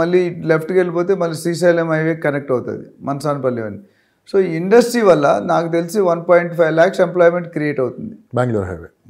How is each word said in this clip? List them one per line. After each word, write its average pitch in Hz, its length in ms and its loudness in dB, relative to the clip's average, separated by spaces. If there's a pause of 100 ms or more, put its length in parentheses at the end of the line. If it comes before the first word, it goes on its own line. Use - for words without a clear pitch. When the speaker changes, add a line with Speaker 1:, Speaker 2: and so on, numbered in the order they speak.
Speaker 1:
మళ్ళీ 180 260 2
ఇటు 156 240 -8
లెఫ్ట్కి 160 300 0
వెళ్ళిపోతే 175 420 -2
మళ్ళీ 160 200 -4
శ్రీశైలం 170 520 0
హైవే 160 200 0 (120)
కనెక్ట్ 139 280 -4
అవుతుంది, 107 300 -6 (240)
మన్సానపల్లి 135 600 -4
అని. 98 120 -12 (480)
So, 196 80 -2 (100)
ఈ 170 40 -6 (100)
ఇండస్ట్రీ 233 500 4
వల్ల 151 140 4 (260)
నాకు 165 160 0 (120)
తెలిసి 175 200 -2 (120)
వన్ 170 180 -2
పాయింట్ 170 300 4
ఫైవ్ 160 200 2
ల్యాక్స్ 185 280 4
ఎంప్లాయ్‌మెంట్ 170 500 2
క్రియేట్ 147 280 -2
అవుతుంది - 300 -10 (220)
Speaker 2:
బెంగళూరు 110 340 -2
హైవే. 85 180 -12 (200)